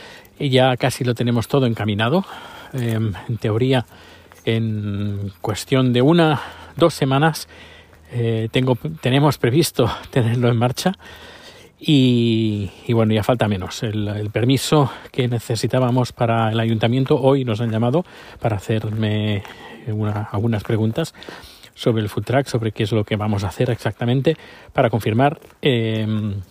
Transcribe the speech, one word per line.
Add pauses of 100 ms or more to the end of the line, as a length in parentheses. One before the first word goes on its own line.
(400)
Y
ya
casi
lo
tenemos
todo
encaminado. (480)
Em, (140)
en
teoría, (600)
en (100)
cuestión
de
una, (360)
dos
semanas, (640)
eh,
tengo, (240)
tenemos
previsto (100)
<laughs>
tenerlo
en
marcha. (840)
Y, (160)
y
bueno,
ya
falta
menos.
El,
el
permiso (220)
que
necesitábamos
para
el
ayuntamiento,
hoy
nos
han
llamado (340)
para
hacerme (440)
una,
algunas
preguntas (600)
sobre
el
food
truck,
sobre
qué
es
lo
que
vamos
a
hacer
exactamente, (360)
para
confirmar. (220)
Em, (160)